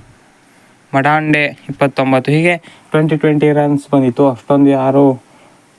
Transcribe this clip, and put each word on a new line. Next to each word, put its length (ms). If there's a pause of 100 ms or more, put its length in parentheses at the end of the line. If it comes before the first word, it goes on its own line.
(960)
ಮಡಾಂಡೆ 500 (240)
ಇಪ್ಪತ್ತೊಂಬತ್ತು, 640
ಹೀಗೆ 260 (340)
ಟ್ವೆಂಟಿ 260
ಟ್ವೆಂಟಿ 340
ರನ್ಸ್ 420
ಬಂದಿತ್ತು. 360
ಅಷ್ಟೊಂದು 400
ಯಾರು 540 (560)